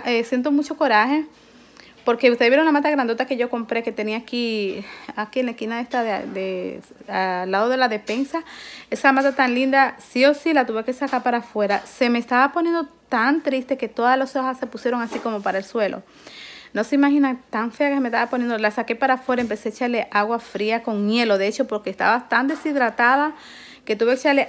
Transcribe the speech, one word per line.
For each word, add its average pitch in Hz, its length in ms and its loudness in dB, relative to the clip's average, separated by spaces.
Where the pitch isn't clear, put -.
eh, 233 160 0
siento 254 300 -2
mucho 294 240 0
coraje, 269 480 2
porque 240 260 4
ustedes 240 180 2
vieron 285 160 4
la 320 80 4
mata 294 160 2
grandota 254 380 -2
que 262 100 -4
yo 240 140 -2
compré, 226 320 -4
que 233 100 -6
tenía 214 240 -4
aquí, 226 680 -4
aquí 214 260 -4
en 254 60 0
la 233 60 -4
esquina 233 260 -6
esta 240 240 -4
de, 202 260 -4
de, 190 840 -8
al 185 380 -2
lado 202 180 2
de 262 80 0
la 254 120 2
despensa. 233 560 -4
Esa 269 240 2
mata 269 220 2
tan 254 200 2
linda, 269 440 2
sí - 260 0
o 294 80 6
sí 302 220 0
la 311 100 4
tuve 220 200 -4
que 254 100 -4
sacar 262 280 -4
para 240 160 0
afuera. 208 460 -2
Se - 240 -2
me 240 100 2
estaba 247 320 2
poniendo 339 380 0
tan 285 320 2
triste 262 340 -2
que 214 120 -6
todas 247 300 2
las 262 180 -4
hojas 262 220 -2
se 262 80 -6
pusieron 240 360 -4
así 226 160 -8
como 214 240 -4
para 190 160 -2
el 196 60 -6
suelo. 196 380 -4
No 202 100 -2
se 240 120 -2
imaginan 277 560 4
tan 226 220 -4
fea 285 180 0
que 277 100 2
me 247 80 0
estaba 240 220 0
poniendo. 240 260 0
La 214 140 2
saqué 226 260 -4
para 262 180 2
afuera, 254 280 0
empecé 220 260 -4
a 214 40 -4
echarle 240 380 -2
agua 214 280 2
fría 220 440 -2
con 208 280 0
hielo. 226 260 4
De 190 100 0
hecho, 220 200 0
porque 208 240 -4
estaba 226 400 0
tan 240 180 2
deshidratada 277 840 2
que 214 120 -2
tuve 233 180 2
que 262 60 -2
echarle 277 280 4